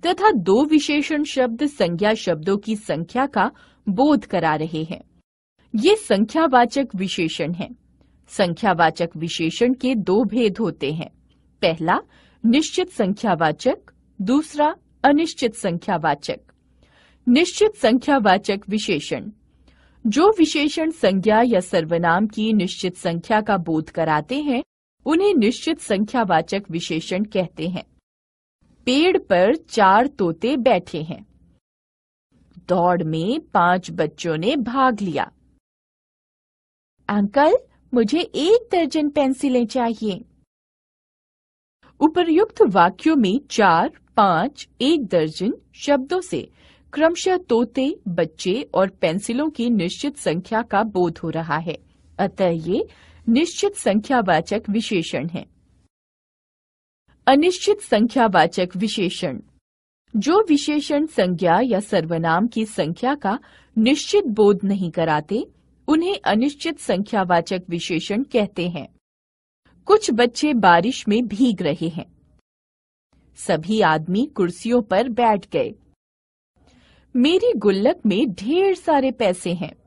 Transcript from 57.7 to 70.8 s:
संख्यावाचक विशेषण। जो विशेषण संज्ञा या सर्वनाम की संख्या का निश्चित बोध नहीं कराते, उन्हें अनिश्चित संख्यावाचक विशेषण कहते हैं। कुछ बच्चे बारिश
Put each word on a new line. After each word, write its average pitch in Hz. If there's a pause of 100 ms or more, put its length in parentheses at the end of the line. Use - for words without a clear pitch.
संख्यावाचक 208
विशेषण। 180 (760)
जो 349
विशेषण 294
संज्ञा 180
या 226
सर्वनाम 170
की 220
संख्या 208
का 226 (380)
निश्चित 294
बोध 208
नहीं 190
कराते, 160 (400)
उन्हें 339
अनिश्चित 285
संख्यावाचक 185
विशेषण 175
कहते 196
हैं। 170 (960)
कुछ 427
बच्चे 240
बारिश 196